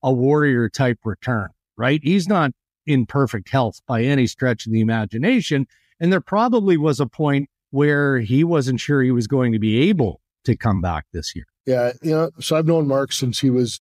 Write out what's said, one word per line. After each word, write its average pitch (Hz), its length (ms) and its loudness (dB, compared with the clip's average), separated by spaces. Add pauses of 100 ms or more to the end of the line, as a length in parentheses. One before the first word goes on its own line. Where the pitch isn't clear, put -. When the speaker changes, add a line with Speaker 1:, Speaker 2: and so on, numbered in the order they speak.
Speaker 1:
a 135 100 0
warrior 131 560 2
type 123 360 -2
return, 107 460 -4 (260)
right? 135 260 0
He's 175 260 0
not 170 220 2 (360)
in 131 200 2
perfect 120 440 -2
health 123 360 -2
by 117 160 -2
any 131 240 2
stretch 120 400 -2
of 110 60 -4
the 110 80 2
imagination. 120 880 -2 (340)
And 170 120 2
there 185 80 2
probably 208 560 0
was 147 220 0
a 143 80 0
point 143 420 -2 (220)
where 143 480 2
he 120 260 2
wasn't 135 360 0
sure 143 220 0
he 127 100 2
was 120 140 0
going 127 260 0
to 110 60 0
be 110 300 2
able 143 320 0 (240)
to 120 120 0
come 98 240 0
back 85 320 -4
this - 240 -10
year. - 100 -16 (200)
Speaker 2:
Yeah, 123 260 0 (100)
you 160 100 -4
know, 160 180 0 (100)
so 156 160 -2
I've 160 100 0
known 160 220 2
Mark 135 240 -2
since 123 280 -4
he 135 100 2
was 120 340 -2